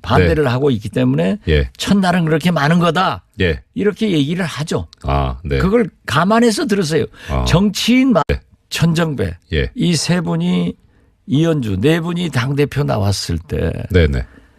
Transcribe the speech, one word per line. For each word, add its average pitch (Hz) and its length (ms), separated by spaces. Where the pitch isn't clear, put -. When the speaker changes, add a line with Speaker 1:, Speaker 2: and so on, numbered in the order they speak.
Speaker 1:
반대를 151 400
Speaker 2:
네. 131 80
Speaker 1:
하고 135 180
있기 107 200
때문에 151 580
Speaker 2:
예. 73 300
Speaker 1:
첫날은 185 480
그렇게 160 260
많은 156 280
거다. 170 440
Speaker 2:
예. 82 240
Speaker 1:
이렇게 208 380
얘기를 165 340
하죠. 131 420
Speaker 2:
아, 67 400
네. 67 140
Speaker 1:
그걸 190 320
감안해서 220 640
들으세요. 160 380
Speaker 2:
아. 65 160
Speaker 1:
정치인 214 680
마-, 165 140
Speaker 2:
네. - 140
Speaker 1:
천정배 156 680
Speaker 2:
예. 69 200
Speaker 1:
이 170 220
세 175 260
분이, 175 540
이현주 139 520
네 160 180
분이 175 300
당대표 139 540
나왔을 101 540
때 82 340
Speaker 2:
네네. 73 340